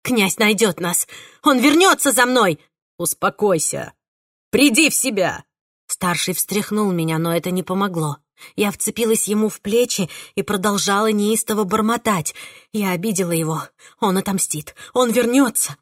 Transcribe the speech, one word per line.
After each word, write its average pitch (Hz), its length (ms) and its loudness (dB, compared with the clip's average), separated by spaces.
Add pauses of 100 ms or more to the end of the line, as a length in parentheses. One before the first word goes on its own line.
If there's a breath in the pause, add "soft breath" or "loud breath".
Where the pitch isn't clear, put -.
«Князь 208 360 0
найдёт 214 420 2
нас! 175 280 -4 (360 loud breath)
Он 277 160 4
вернётся 294 540 4
за 247 120 4
мной!» 233 340 2 (380 soft breath)
«Успокойся! 170 920 -2 (580)
Приди 269 400 4
в - 60 -2
себя!» 190 480 -2 (440)
Старший 180 460 -4
встряхнул 202 600 -2
меня, 160 240 -2
но 170 180 -2
это 170 160 -2
не 180 120 -2
помогло. 175 540 -4 (380 loud breath)
Я 202 160 0
вцепилась 220 560 -2
ему 214 220 0
в - 100 -10
плечи 214 500 0 (260 loud breath)
и 196 60 -2
продолжала 202 680 0
неистово 214 540 0
бормотать. 214 680 -2 (380 loud breath)
Я 202 200 -2
обидела 180 400 -2
его. 160 320 -2 (360 soft breath)
Он 190 180 2
отомстит! 190 580 -4 (180 loud breath)
Он 247 180 2
вернётся. 240 720 2